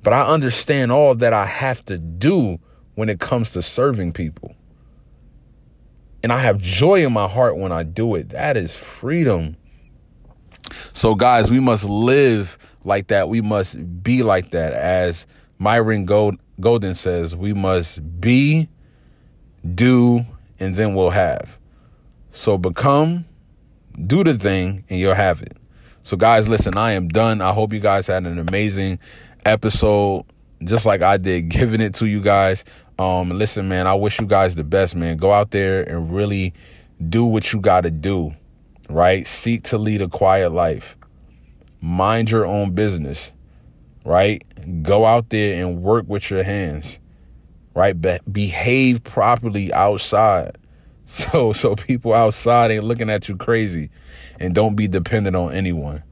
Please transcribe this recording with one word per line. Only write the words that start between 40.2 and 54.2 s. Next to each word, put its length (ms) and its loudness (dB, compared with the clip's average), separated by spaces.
life. 440 -4
Mind 500 0
your 160 2
own 260 -2
business, 600 -4
right? 380 2
Go 220 4
out 260 2
there 340 -2
and 180 -6
work 260 0
with 220 -6
your 120 0
hands, 560 -6
right? 260 2
Be-, 200 0
behave 760 0
properly 680 0
outside. 880 2
<laughs> 40 -20
So, 460 -2
so 240 0
people 380 -2
outside 560 4
ain't 140 -2
looking 260 -4
at 180 -4
you 80 -8
crazy. 540 -2